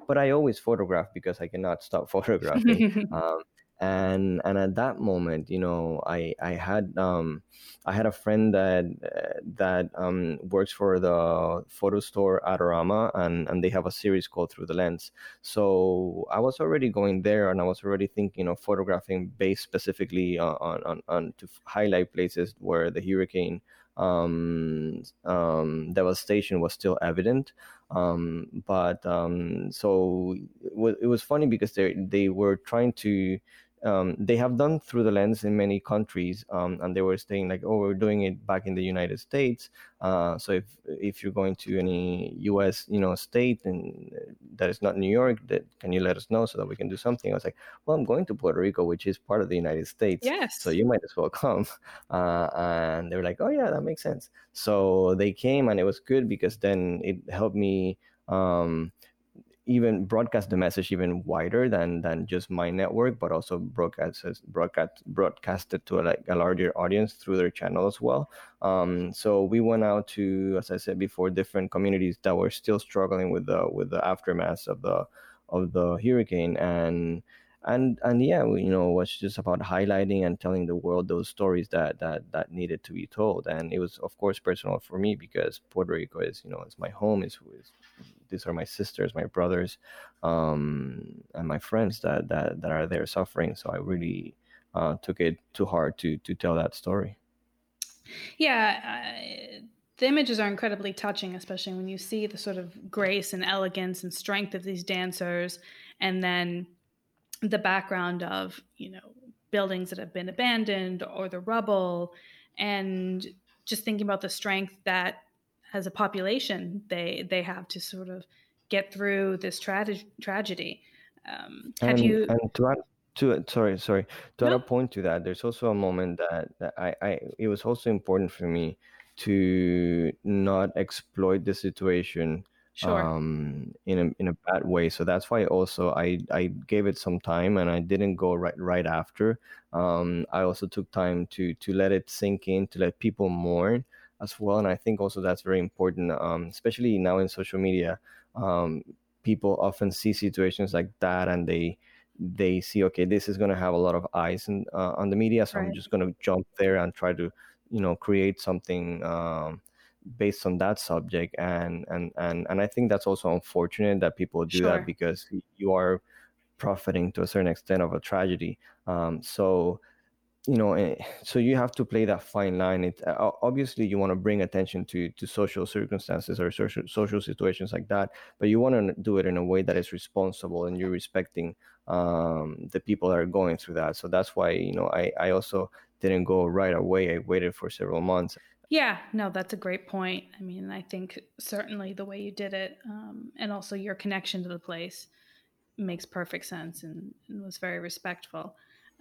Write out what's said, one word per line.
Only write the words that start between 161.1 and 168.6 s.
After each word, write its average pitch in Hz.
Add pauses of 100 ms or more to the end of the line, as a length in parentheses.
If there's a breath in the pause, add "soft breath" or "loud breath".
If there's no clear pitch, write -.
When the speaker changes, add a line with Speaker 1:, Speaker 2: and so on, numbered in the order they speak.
Speaker 1:
And, 85
and, 87
and, 85
and 95
I 104
think 120
that's 101
also 92
unfortunate 90
that 85
people 85
do 87
that 87
Speaker 2:
Sure. 80
Speaker 1:
because 85
y-, 92 (140)
you 98
are 92 (540 soft breath)
profiting 92
to 92
a 90
certain 92
extent 90
of 87
a 82
tragedy. 92 (280 soft breath)